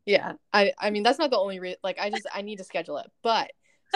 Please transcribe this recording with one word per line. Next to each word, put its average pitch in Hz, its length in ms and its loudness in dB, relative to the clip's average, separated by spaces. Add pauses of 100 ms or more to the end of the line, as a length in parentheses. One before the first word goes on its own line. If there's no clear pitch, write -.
Yeah. 190 280 2 (180)
I, 202 260 6
I 208 120 -2
mean, 208 120 -2
that's 240 160 4
not 302 120 2
the 240 80 2
only 190 220 -2
re-, 180 220 -8
like, 185 160 -4
I 202 120 -2
just, 208 220 -6
I 202 100 -8
need 208 160 -10
to 190 60 -12
schedule 170 340 -6
it. - 120 -12 (120)
But 220 280 0 (460)